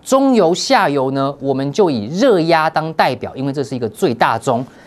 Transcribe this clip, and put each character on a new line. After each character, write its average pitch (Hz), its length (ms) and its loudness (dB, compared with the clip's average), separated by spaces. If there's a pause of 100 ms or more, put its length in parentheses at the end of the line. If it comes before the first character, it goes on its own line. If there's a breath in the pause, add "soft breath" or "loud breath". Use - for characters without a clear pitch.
中 269 320 2
游、 175 180 4
下 196 360 2
游 135 220 0
呢， 139 280 -2
我 135 140 -2
们 135 180 -2
就 185 180 2
以 110 180 -4
热 196 340 2
压 160 280 2
当 160 260 -4
代 151 200 2
表， 107 220 -10
因 131 80 -6
为 139 80 -4
这 143 100 -4
是 120 100 -8
一 127 60 -6
个 117 80 -4
最 135 260 -2
大 120 240 0
宗。 123 280 -2 (220 loud breath)